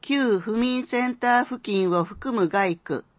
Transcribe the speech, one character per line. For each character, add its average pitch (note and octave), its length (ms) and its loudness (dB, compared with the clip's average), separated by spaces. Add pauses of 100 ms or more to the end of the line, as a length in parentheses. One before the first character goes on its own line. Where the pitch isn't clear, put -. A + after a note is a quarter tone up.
旧 C4 360 2
府 G#3+ 200 -2
民 B3+ 240 0
セ B3 240 -2
ン B3 100 -4
タ A#3+ 240 4
ー B3 60 0
付 B3 160 -10
近 F#3+ 280 0
を F3 140 2
含 A#3 340 -6
む E3+ 140 2
街 G3 240 0
区。 - 300 -6 (120)